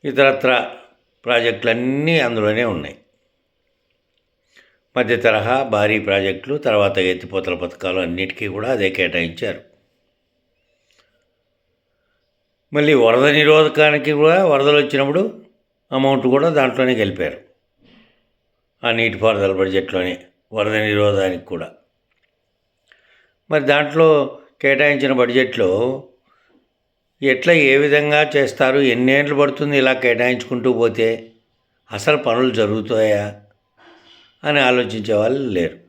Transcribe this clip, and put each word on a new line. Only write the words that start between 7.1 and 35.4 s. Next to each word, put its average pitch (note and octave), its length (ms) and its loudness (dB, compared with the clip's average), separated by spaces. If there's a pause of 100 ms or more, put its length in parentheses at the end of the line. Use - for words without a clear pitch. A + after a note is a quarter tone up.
పథకాలు F2+ 460 -6
అన్నిటికీ F2+ 480 -6
కూడా G#2 220 -8
అదే G2+ 200 0
కేటాయించారు. F2 680 -4 (3000)
మళ్ళీ D3 220 2
వరద A#2+ 380 4
నిరోధకానికి D3+ 800 4
కూడా, D#3 320 4
వరదలు D3 340 2
వచ్చినప్పుడు C#3+ 440 0 (680)
అమౌంట్ C3+ 360 0
కూడా C#3 260 2
దాంట్లోనే B2+ 420 0
కలిపారు, F#2+ 440 -4 (1400)
ఆ A#2+ 80 -2
నీటిపారుదల A2 640 0
బడ్జెట్లోనే F#2 640 -2 (360)
వరద G#2+ 240 -2
నిరోధానికి G#2 680 0
కూడా. E2 220 -10 (1800)
మరి D3+ 140 0
దాంట్లో D3 420 2 (540)
కేటాయించిన C#3 520 2
బడ్జెట్లో B2 540 0 (1600)
ఎట్లా, C3+ 300 2 (100)
ఏ C3+ 140 4
విధంగా D3 460 2
చేస్తారు, C#3 640 0
ఎన్నేళ్ళు C3+ 500 2
పడుతుంది C#3+ 440 0
ఇలా C3 140 2
కేటాయించుకుంటూ B2 800 -2
పోతే, A2+ 360 0 (840)
అసలు C#3 280 -2
పనులు B2 360 0
జరుగుతాయా G#2+ 720 0 (1160)
అని D3 180 0
ఆలోచించే A2+ 540 0
వాళ్ళు A#2 360 0